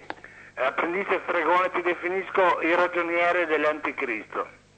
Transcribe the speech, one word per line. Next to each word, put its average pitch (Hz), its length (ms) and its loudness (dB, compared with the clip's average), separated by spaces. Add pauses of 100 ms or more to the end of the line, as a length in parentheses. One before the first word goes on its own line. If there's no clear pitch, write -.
(540)
apprendista 165 720 -2
stregone, 175 500 2
ti 185 80 -2
definisco 175 800 0
il 165 120 4
ragioniere 175 720 2
dell'anticristo. 147 1000 -2 (320)